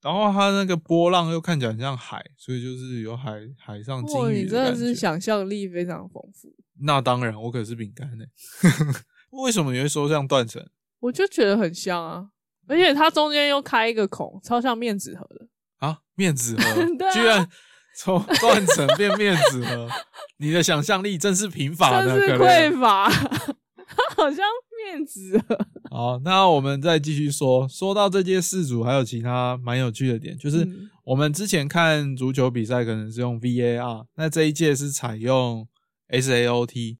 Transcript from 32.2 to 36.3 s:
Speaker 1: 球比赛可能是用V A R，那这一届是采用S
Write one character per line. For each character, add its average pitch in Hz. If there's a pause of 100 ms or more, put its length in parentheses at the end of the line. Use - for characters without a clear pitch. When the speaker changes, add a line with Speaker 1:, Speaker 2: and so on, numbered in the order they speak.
Speaker 1:
球 131
比 120
赛 123
可 117
能 110
是 117
用 123
V 123
A 120
R， 117
那 160
这 156
一 151
届 151
是 143
采 120
用 117 (400)
S 127